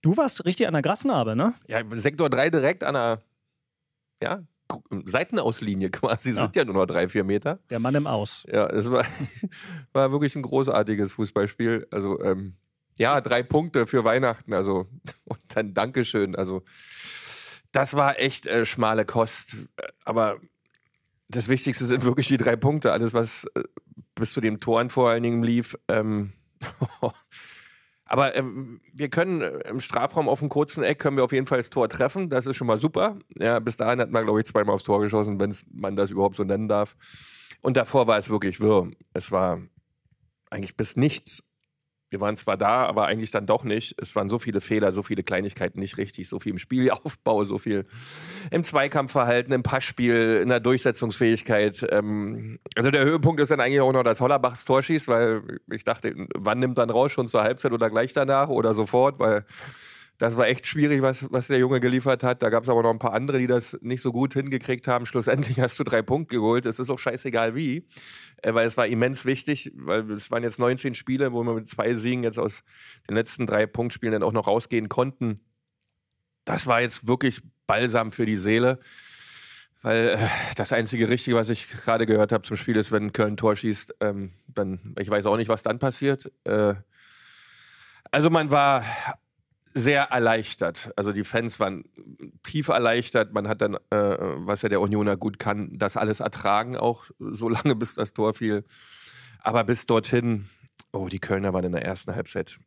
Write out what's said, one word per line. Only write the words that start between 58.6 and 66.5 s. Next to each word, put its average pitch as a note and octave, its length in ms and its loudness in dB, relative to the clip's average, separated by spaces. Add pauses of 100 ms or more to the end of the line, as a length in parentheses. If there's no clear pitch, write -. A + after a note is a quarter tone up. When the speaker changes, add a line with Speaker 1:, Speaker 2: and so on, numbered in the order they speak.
Speaker 2:
sofort, B2+ 420 2
weil G#2+ 260 2 (760)
das A#2 180 0
war A#2+ 100 4
echt B2+ 200 -2
schwierig, D3 340 2
was, C3 300 0
was B2+ 160 -2
der C3+ 100 2
Junge B2+ 220 4
geliefert B2+ 440 2
hat. B2+ 200 0
Da A2 60 2
gab's A#2+ 200 2
aber A#2 140 4
noch A2+ 80 4
ein A2+ 80 -2
paar A2+ 140 -2
andere, C3+ 260 0
die B2 80 2
das B2 340 0
nicht B2 200 -6
so B2+ 100 0
gut C3 240 -2
hingekriegt C3 520 -4
haben. A#2+ 200 0
Schlussendlich B2 520 0
hast B2+ 200 0
du D3 40 -2
drei A2+ 200 2
Punkte C3 320 -2
geholt. A#2 320 2